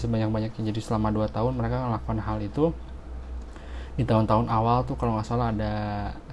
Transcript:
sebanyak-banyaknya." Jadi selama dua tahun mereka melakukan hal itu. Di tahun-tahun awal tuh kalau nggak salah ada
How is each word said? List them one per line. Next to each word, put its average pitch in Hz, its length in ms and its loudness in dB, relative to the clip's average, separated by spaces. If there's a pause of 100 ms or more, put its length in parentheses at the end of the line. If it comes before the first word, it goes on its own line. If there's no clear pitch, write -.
sebanyak-banyaknya." 110 720 0
Jadi 110 80 -2
selama 107 320 2
dua 107 160 2
tahun 117 240 0
mereka 123 320 0
melakukan 113 400 0
hal 110 160 -2
itu. 143 320 2 (1200)
Di 117 160 0
tahun-tahun 110 400 6
awal 117 400 4
tuh 135 80 -2
kalau 117 160 2
nggak 107 160 -2
salah 117 240 2
ada 107 200 0 (600)